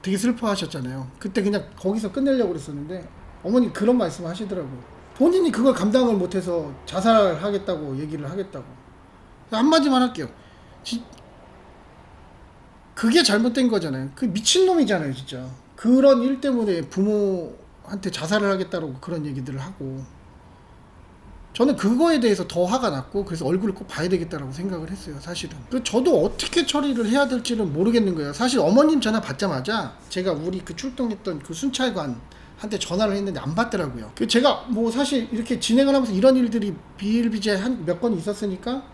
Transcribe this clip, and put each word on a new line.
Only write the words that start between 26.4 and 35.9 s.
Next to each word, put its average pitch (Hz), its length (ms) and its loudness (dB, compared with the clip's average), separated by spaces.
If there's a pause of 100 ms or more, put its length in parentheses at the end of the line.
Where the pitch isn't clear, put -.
처리를 269 400 0
해야 277 200 4
될지는 233 460 -2
모르겠는 202 400 2
거예요. 147 180 -4
사실 240 280 0
어머님 269 420 6
전화 214 180 0
받자마자 165 760 -4 (140)
제가 185 240 -2
우리 175 300 -4
그 165 120 -12
출동했던 226 640 -6
그 160 160 -10
순찰관한테 202 1200 -4
전화를 196 360 0
했는데 196 240 -4
안 156 160 -6
받더라고요. 151 580 -2
그 - 140 -2
제가 254 400 2
뭐 226 240 0
사실 262 400 0
이렇게 233 280 -4
진행을 269 360 4